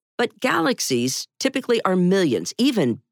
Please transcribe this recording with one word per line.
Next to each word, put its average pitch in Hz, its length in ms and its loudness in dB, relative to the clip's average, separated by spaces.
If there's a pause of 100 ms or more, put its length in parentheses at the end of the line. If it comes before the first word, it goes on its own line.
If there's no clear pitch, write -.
(180)
But 147 220 -4
galaxies 131 880 -2 (100)
typically - 460 0
are 185 100 0
millions, 180 640 2
even 208 540 0